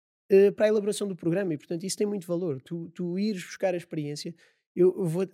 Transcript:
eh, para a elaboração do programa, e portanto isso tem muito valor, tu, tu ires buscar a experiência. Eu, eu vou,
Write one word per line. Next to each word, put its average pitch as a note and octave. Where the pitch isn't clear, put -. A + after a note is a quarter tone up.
eh, G3
para G#3+
a -
elaboração G#3
do F#3+
programa, F3
e C#3
portanto E3+
isso F#3+
tem G#3+
muito G#3
valor, E3+
tu, E3+
tu F3
ires G3
buscar F#3
a -
experiência. D#3
Eu, F3+
eu G3+
vou, E3+